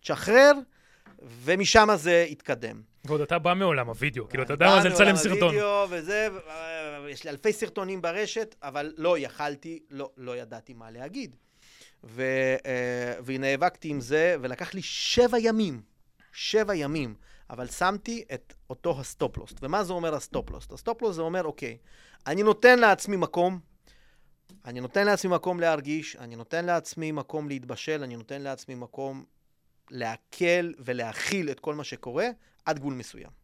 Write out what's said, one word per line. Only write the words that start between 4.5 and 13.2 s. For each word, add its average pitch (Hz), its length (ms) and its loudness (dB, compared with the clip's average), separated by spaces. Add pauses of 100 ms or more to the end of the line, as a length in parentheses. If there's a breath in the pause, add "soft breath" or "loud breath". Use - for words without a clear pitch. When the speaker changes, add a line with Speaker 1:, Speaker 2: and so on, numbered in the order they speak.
Speaker 1:
אני 151 120 4
Speaker 2:
יודע - 20 10
מה 196 100 10
Speaker 1:
בא 185 60 8
Speaker 2:
זה 180 60 4
לצלם 185 180 8
Speaker 1:
מעולם 196 100 6
Speaker 2:
סרטון. 165 380 4
Speaker 1:
הוידאו 202 360 2
וזה, 190 440 -2
ו-, 156 760 -12
יש 135 140 -14
לי 160 60 -10
אלפי 147 220 0
סרטונים 190 500 -6
ברשת, 208 600 -4
אבל 147 340 -6
לא 165 220 2
יכלתי, 147 720 -8
לא, 139 260 -10
לא 123 200 -10
ידעתי 117 380 -14
מה 113 160 -20
להגיד. 143 460 -14 (680 soft breath)
ו-, 131 520 0 (100)
אה, 123 480 -4 (100)